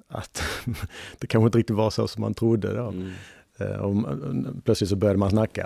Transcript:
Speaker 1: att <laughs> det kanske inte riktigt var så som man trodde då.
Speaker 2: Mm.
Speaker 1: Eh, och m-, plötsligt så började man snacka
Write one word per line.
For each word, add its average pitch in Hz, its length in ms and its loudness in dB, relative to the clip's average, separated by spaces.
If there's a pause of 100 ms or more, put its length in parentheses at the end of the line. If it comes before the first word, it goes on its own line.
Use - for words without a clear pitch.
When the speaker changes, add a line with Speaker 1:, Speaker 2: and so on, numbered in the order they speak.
Speaker 1:
att - 340 -10 (380)
<laughs> - 400 -12
det - 80 -6
kanske 113 180 6
inte 113 120 6
riktigt 110 180 2
var 107 140 2
så 110 180 0
som 110 140 -6
man 107 120 0
trodde 107 400 2
då. 113 140 -4
Speaker 2:
Mm. 92 240 -8 (460)
Speaker 1:
Eh, 101 200 -4
och 101 140 -2
m-, 135 720 -4
plötsligt 104 240 2
så 101 60 2
började 98 240 4
man 98 100 2
snacka 107 360 0